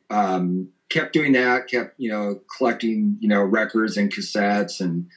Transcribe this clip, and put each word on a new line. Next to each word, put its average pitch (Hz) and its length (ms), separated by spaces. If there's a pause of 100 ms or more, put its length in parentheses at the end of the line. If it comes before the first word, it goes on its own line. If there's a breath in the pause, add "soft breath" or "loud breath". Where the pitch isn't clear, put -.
(100)
um, 92 580 (200)
kept - 240
doing 147 200
that, 127 360
kept, - 280
you 117 140
know, 101 300 (160)
collecting, 110 640
you 110 80
know, 101 140
records 107 540
and 101 160
cassettes 104 680
and 87 260 (100)